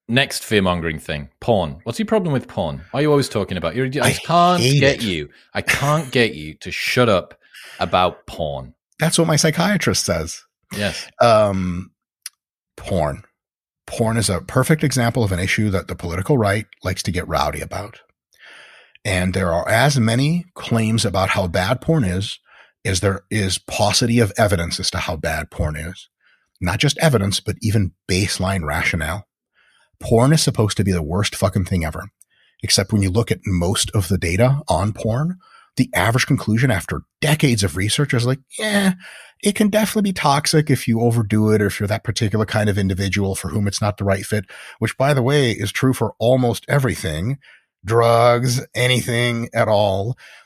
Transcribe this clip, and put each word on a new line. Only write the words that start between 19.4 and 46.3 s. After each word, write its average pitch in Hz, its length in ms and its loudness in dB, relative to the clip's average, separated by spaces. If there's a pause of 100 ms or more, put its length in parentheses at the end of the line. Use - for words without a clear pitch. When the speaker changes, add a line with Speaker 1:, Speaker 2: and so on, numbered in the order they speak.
Speaker 2:
are 85 160 0
as 131 320 2
many 139 540 0
claims 113 500 0
about 95 240 0
how 95 200 0
bad 95 340 -2
porn 160 220 2
is 95 340 -2 (440)
as 95 180 -2
there 98 300 -2
is 98 280 -2
paucity 117 600 2
of 104 180 2
evidence 90 420 0
as - 120 -4
to 95 60 -4
how - 180 -6
bad 78 340 -6
porn 76 260 -4
is. 80 320 -12 (540)
Not 87 160 0
just 143 180 2
evidence, 101 440 2
but 101 200 -6
even 104 320 0 (180)
baseline 95 540 -2
rationale. 80 640 -4 (760)
Porn 123 320 4
is 156 80 4
supposed 110 360 0
to 101 80 0
be 95 80 2
the 85 100 0
worst 87 320 -2
fucking 98 300 0
thing 85 200 -2
ever. - 240 -8 (540)
Except - 300 0
when 101 100 2
you 95 80 0
look 110 220 0
at 92 120 -6
most 90 520 0
of 98 100 0
the 98 100 0
data 117 520 2
on 95 240 0
porn, 147 460 -4 (380)
the 123 160 2
average 110 320 2
conclusion 120 460 0
after 87 320 -4 (180)
decades 139 440 2
of 80 120 -2
research 110 380 -2
is 117 100 0
like, 131 140 0 (220)
"Yeah, 202 320 2 (500)
it 202 140 0
can 208 140 2
definitely 208 400 0
be - 20 -2
toxic 151 580 2
if 127 160 0
you 113 140 2
overdo 107 500 2
it 107 100 4
or 104 60 2
if - 140 -4
you're 101 80 -2
that 101 160 -4
particular 107 420 -2
kind 107 240 0
of 98 80 0
individual 98 560 0
for - 140 -8
whom 104 180 -2
it's 98 140 -4
not 104 160 -2
the - 80 -4
right 98 200 0
fit," 107 200 -2 (340)
which, - 180 -2
by 139 160 2
the 131 100 2
way, 131 280 2
is 104 220 -4
true 127 200 2
for 113 280 -2
almost 123 480 2